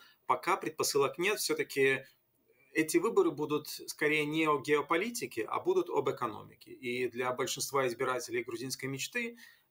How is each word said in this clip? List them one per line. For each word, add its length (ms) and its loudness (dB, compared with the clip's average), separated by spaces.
пока 300 2
предпосылок 600 0
нет, 220 2
всё-таки 640 2
эти 240 2
выборы 340 4
будут 360 -2
скорее 580 0
не 220 2
о 120 4
геополитике, 840 0
а 160 -4
будут 300 2
об 200 0
экономике. 640 -6
И 360 -4
для 240 -2
большинства 560 0
избирателей 560 -2
грузинской 460 -6
мечты, 480 -6